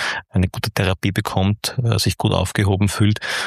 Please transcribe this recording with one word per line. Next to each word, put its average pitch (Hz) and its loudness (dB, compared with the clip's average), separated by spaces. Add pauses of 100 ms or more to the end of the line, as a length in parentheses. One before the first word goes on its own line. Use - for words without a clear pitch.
(280)
eine 92 0
gute - -6
Therapie 95 0
bekommt, - -2
äh, 113 2
sich - 0
gut 104 2
aufgehoben 98 2
fühlt 107 2 (280)